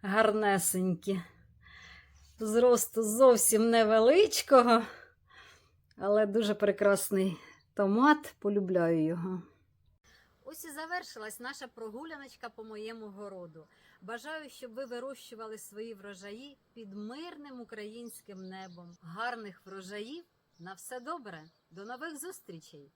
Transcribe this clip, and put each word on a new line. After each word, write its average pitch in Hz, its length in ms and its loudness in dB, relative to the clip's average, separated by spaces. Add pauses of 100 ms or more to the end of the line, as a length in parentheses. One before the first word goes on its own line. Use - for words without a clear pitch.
гарнесенькі. 196 1200 0 (1160)
Зросту 226 640 4
зовсім 226 680 6
невеличкого, 233 1120 6 (1160)
але 208 280 4
дуже 208 300 0
прекрасний 196 800 2 (360)
томат, 247 680 4
полюбляю 180 680 2
його. 175 360 -4 (1040)
Ось 311 200 -16
і 320 60 -16
завершилась 311 680 -10
наша 254 280 -12
прогуляночка 254 840 -14
по 226 140 -18
моєму 220 440 -12
городу. 185 600 -16 (340)
Бажаю, 262 480 -12
щоб 240 240 -18
ви 262 120 -10
вирощували 240 720 -14
свої 214 360 -14
врожаї 202 640 -16 (160)
під 208 200 -18
мирним 277 680 -12
українським 214 760 -16
небом. 185 640 -16
Гарних 214 640 -8
врожаїв, 208 580 -12 (360)
на 180 140 -16
все 254 260 -12
добре, 240 440 -12 (280)
до 190 140 -16
нових 262 340 -10
зустрічей! 165 760 -18